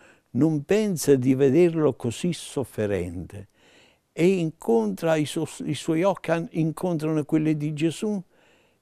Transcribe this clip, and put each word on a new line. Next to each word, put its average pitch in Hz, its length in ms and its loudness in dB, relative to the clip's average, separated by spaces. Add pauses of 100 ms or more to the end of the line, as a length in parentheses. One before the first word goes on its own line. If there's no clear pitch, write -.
(300)
non 147 320 0
pensa 190 540 2
di 131 180 2
vederlo 147 600 4
così 143 380 -4
sofferente, 98 1160 -6 (640)
e 185 260 2
incontra 185 800 0
i 151 100 2
su-, - 380 -6
i 151 100 -4
suoi 160 300 0
occhi 190 260 0
an-, 165 220 0
incontrano 160 720 0
quelli 160 320 2
di 151 180 -4
Gesù 170 480 -2 (600)